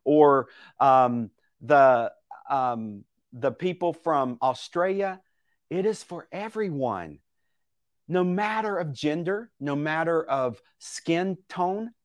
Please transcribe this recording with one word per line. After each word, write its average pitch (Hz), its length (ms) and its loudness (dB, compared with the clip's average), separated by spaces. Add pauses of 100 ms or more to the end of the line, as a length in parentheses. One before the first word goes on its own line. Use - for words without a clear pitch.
or, 143 420 6 (320)
um, 127 500 4 (300)
the, 127 540 6 (360)
um, 117 540 -4 (300)
the 127 180 -4
people 175 400 -4
from 135 500 -2
Australia. 185 800 -2 (500)
It 185 160 -2
is 214 180 -4
for - 280 -16
everyone, 143 880 -6 (880)
no 180 160 0
matter 208 540 -2
of 160 160 -6
gender, 170 680 -4
no 143 160 -4
matter 156 480 -2
of 131 380 -2 (180)
skin 175 580 -4 (120)
tone 196 420 -4 (140)